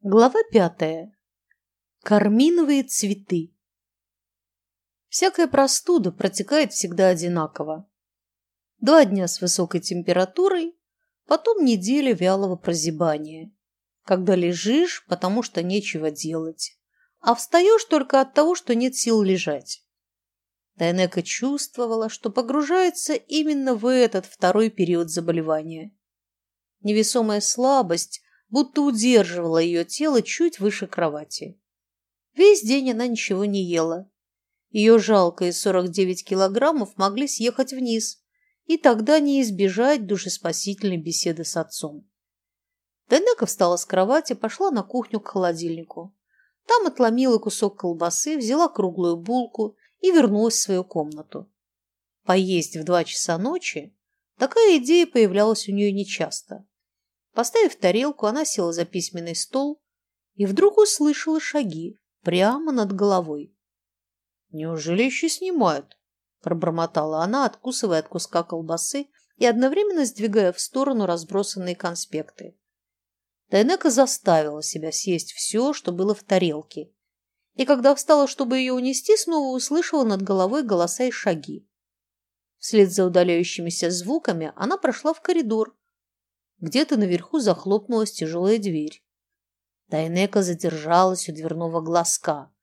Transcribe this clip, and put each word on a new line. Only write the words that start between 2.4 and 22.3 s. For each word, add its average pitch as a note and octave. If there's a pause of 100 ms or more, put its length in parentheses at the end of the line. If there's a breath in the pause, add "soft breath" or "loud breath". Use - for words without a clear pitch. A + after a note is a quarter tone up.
цветы. G3 (1600)
Всякая F4+
простуда C4+
протекает A3
всегда F#3
одинаково. D#3+ (960)
Два D4
дня F#3+
с -
высокой F3
температурой, F#3+ (520)
потом F#4
неделя A#3+
вялого F#3
прозябания, D#3+ (540)
когда F#3
лежишь, F#3
потому F#3+
что -
нечего F3+
делать, D#3+ (400)
а A#3
встаёшь F#4
только C4+
от C4
того, D#4
что B3
нет B3+
сил A3+
лежать. F3+ (880)
Дайнека F3
чувствовала, A#3+
что -
погружается D4+